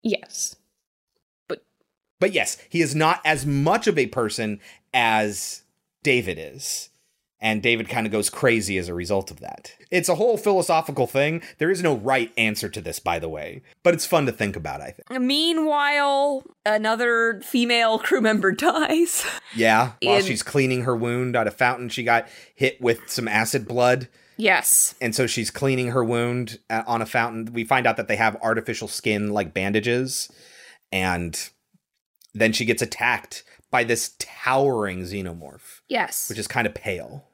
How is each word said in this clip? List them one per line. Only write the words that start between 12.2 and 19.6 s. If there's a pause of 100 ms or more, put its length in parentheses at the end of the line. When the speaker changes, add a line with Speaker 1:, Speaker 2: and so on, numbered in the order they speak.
Speaker 2:
answer
to
this,
by
the
way. (220)
But
it's
fun
to
think
about,
I
think.
Speaker 1:
Meanwhile, (220)
another
female
crew
member
<laughs>
dies. (320)
Speaker 2:
Yeah, (100)